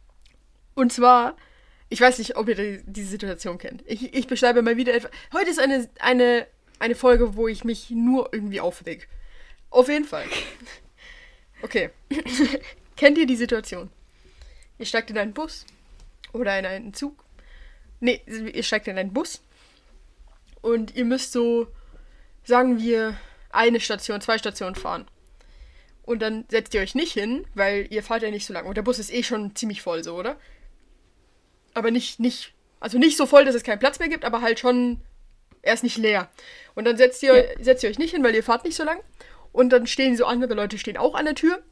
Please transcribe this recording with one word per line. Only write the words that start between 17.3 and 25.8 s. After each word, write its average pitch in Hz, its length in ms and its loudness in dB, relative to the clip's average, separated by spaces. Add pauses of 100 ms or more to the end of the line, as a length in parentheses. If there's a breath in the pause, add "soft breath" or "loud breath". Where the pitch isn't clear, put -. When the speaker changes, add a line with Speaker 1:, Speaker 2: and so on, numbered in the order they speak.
Speaker 1:
Nee, 240 280 0
ihr 220 360 -8
steigt 214 240 -4
in 190 100 -8
einen 190 160 -6
Bus 311 280 -6 (1200)
und 226 340 -2
ihr 247 100 -2
müsst 262 260 -2
so, 233 360 0 (760)
sagen 247 360 4
wir, 220 360 0 (360 soft breath)
eine 233 280 4
Station, 208 420 -6
zwei 220 160 0
Stationen 202 380 -8
fahren. 165 300 -8 (960)